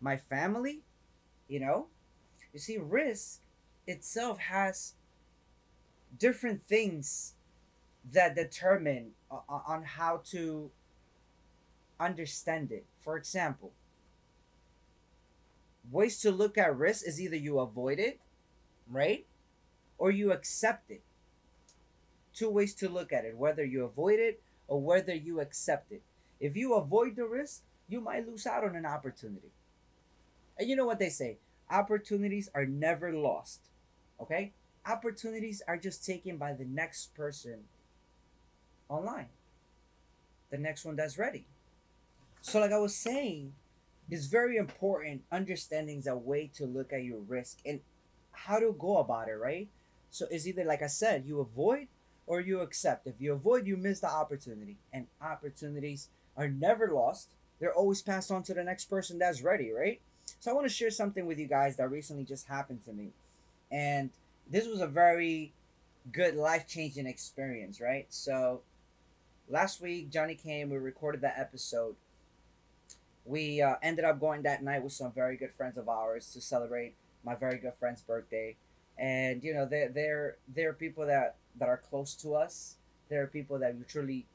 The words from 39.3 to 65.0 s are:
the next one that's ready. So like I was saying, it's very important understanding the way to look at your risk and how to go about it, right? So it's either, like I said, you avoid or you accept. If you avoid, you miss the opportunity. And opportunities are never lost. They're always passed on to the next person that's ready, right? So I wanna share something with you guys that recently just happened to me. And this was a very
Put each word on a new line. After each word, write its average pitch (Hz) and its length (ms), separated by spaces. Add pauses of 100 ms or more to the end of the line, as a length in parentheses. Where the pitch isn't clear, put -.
the 139 80
next 151 260
one 156 120
that's 151 200
ready. 208 300 (960)
So - 180
like 208 120
I 214 60
was 208 160
saying, 202 580 (580)
it's 151 160
very 240 300
important 156 640 (100)
understanding 156 680
the 131 160
way 143 380
to 143 120
look 127 260
at 131 100
your 120 160
risk 123 460
and 147 160 (500)
how 208 280
to 220 200
go 180 200
about 113 300
it, 110 60
right? 147 340 (420)
So - 200
it's 160 160
either, 180 180
like 151 180
I 147 40
said, 151 400
you 147 140
avoid 165 480 (400)
or 175 120
you 185 200
accept. 147 460
If 120 140
you 147 120
avoid, 196 340
you 196 100
miss 190 240
the 175 80
opportunity. 131 680 (160)
And 127 140 (140)
opportunities 147 880 (280)
are 147 120
never 190 440
lost. 135 380 (280)
They're 165 160
always 196 280
passed 190 280
on 185 140
to 185 100
the 175 80
next 185 220
person 185 340
that's 170 240
ready, 147 300
right? 170 280 (380)
So 240 120
I 254 40
wanna 277 140
share 226 220
something 202 360
with 160 120
you 151 80
guys 139 300
that 131 140
recently 147 340
just 135 220
happened 135 380
to 117 80
me. 104 180 (640)
And 143 380 (380)
this 220 200
was 208 120
a 165 60
very 165 640 (600)